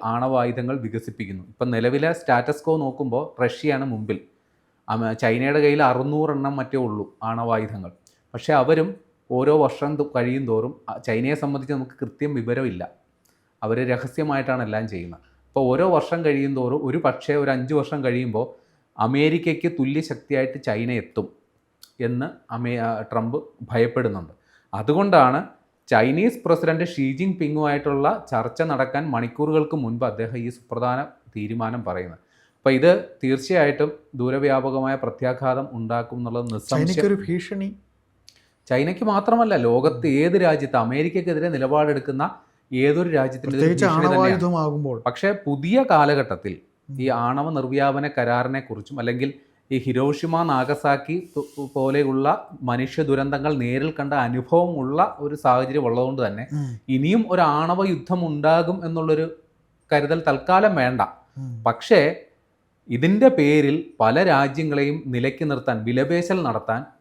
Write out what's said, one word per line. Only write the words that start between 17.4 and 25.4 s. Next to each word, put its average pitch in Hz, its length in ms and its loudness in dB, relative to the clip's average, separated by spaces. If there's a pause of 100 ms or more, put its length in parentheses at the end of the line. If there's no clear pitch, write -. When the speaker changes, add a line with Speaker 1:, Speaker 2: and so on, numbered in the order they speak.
Speaker 1:
അഞ്ച് 127 220 -2
വർഷം 143 300 -2
കഴിയുമ്പോൾ 123 560 -2 (380)
അമേരിക്കയ്ക്ക് 156 760 0
തുല്യ 139 300 -2
ശക്തിയായിട്ട് 131 640 -4
ചൈന 117 280 -2
എത്തും 110 380 -4 (680)
എന്ന് 123 540 -6
അമേ-, 120 260 -4
ആ, 113 220 -4
ട്രംപ് 113 420 -4 (280)
ഭയപ്പെടുന്നുണ്ട്. 117 600 0 (400)
അതുകൊണ്ടാണ് 151 760 4 (400)